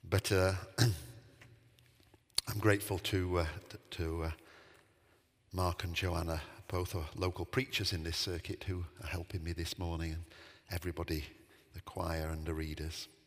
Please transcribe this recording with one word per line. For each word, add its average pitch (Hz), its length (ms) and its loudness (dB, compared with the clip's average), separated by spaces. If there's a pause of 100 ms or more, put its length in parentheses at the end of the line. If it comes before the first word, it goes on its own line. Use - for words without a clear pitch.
(100)
But, 98 220 4
uh, 92 220 8 (120)
<clears throat> - 120 -8 (1700)
I'm 107 100 -2
grateful 101 400 6
to, 90 400 2
uh, 82 80 4 (220)
t-, - 100 -12 (120)
to, 82 340 -2
uh, 82 60 0 (1200)
Mark 90 320 0
and 85 100 -4
Joanna, 82 480 0 (240)
both 90 300 -2
are 80 180 -2
local 90 300 0
preachers - 480 0
in 82 100 -2
this 82 140 -2
circuit, - 480 -4
who 92 200 -2 (200)
are - 40 -6
helping 85 360 -4
me 82 80 0
this 82 260 -4
morning, 82 360 0
and 85 100 -4 (480)
everybody, 82 500 -2 (520)
the 85 60 -10
choir 80 480 -2
and 80 180 -2
the 80 80 0
readers. 78 540 -4 (180)